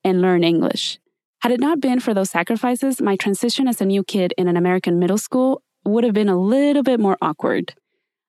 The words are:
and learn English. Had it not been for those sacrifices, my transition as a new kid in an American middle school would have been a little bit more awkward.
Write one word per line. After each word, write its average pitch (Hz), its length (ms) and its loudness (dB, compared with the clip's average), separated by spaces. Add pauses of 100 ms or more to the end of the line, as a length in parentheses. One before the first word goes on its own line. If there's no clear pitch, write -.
and 185 160 2
learn 180 240 2
English. - 540 -2 (420)
Had 233 120 0
it 247 80 0
not 294 200 0
been 254 180 0
for 240 140 -2
those 196 160 0
sacrifices, 247 720 -2
my 196 160 0
transition 233 500 -2
as 240 140 -2
a 202 60 0
new 196 180 0
kid 185 320 -2
in 180 120 0
an 175 100 2
American 180 400 0
middle 185 200 2
school 262 440 0 (240)
would 220 180 2
have 226 100 0
been 208 140 2
a 185 100 2
little 277 440 2
bit 247 180 2
more 196 220 2
awkward. - 500 -4 (560)